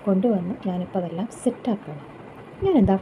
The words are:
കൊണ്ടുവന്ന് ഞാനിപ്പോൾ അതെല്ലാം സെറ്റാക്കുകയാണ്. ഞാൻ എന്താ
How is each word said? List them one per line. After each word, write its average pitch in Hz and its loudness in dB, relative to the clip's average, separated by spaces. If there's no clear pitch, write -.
കൊണ്ടുവന്ന് 196 2
ഞാനിപ്പോൾ 180 -2
അതെല്ലാം 170 -4
സെറ്റാക്കുകയാണ്. 196 -2
ഞാൻ 381 4
എന്താ 196 6